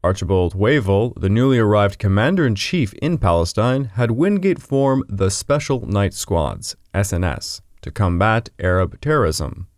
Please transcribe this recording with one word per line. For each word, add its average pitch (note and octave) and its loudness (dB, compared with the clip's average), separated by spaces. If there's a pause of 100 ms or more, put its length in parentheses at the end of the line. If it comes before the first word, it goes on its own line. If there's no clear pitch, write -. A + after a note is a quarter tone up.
Archibald F#2 0
Wavell, G#2 2
the F#2+ 0
newly B2 4
arrived G#2 2
commander-in-chief A#2 0
in D#3+ -2
Palestine, G#2 0 (100)
had A#2 0
Wingate F#3 0
form C3+ 0
the G2 0
Special C#3+ -2
Night G2+ 0
Squads, D2+ -4 (180)
S G2 0
N F2 -2
S, - -6 (220)
to - -12
combat G#2 0 (100)
Arab F#2 0
terrorism. F2+ -2